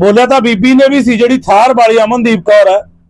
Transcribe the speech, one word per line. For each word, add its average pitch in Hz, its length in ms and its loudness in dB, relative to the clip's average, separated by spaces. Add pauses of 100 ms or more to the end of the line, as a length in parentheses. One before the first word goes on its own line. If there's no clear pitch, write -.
ਬੋਲਿਆ 208 260 2
ਤਾਂ 269 140 0
ਬੀਬੀ 233 340 -2
ਨੇ 269 140 2
ਵੀ 277 140 0
ਸੀ, 233 140 -2
ਜਿਹੜੀ 247 220 0
ਥਾਰ 226 360 0
ਵਾਲੀ 226 300 0
ਅਮਨਦੀਪ 226 360 -2
ਕੌਰ 208 300 2
ਹੈ, 196 100 0 (300)